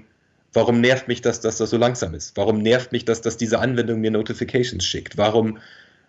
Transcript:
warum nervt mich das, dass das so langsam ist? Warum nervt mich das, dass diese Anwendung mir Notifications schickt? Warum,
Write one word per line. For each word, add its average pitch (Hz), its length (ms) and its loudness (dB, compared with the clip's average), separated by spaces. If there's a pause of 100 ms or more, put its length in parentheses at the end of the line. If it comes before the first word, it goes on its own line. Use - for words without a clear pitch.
(520)
warum 117 280 4
nervt 127 280 2
mich 120 120 -4
das, 117 200 0
dass 110 160 -2
das 110 140 -2
so 120 60 0
langsam 117 380 0
ist? - 220 -12
Warum 104 260 2
nervt 123 300 2
mich 120 120 -4
das, 113 180 -2
dass 110 140 -4
diese 110 220 -2
Anwendung 117 420 0
mir 110 120 0
Notifications 110 720 -2
schickt? - 340 -8
Warum, 110 400 2 (500)